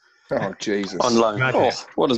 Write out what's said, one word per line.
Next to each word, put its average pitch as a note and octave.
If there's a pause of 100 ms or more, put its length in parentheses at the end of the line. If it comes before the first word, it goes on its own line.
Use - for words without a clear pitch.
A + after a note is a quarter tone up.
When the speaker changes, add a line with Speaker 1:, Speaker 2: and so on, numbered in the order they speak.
(300)
Speaker 1:
Oh, F#2+
Jesus. G#2
Speaker 2:
On B2
loan. A2+
Speaker 3:
Imagine. C3
Speaker 2:
Oh, - (100)
what D#3
a, A#2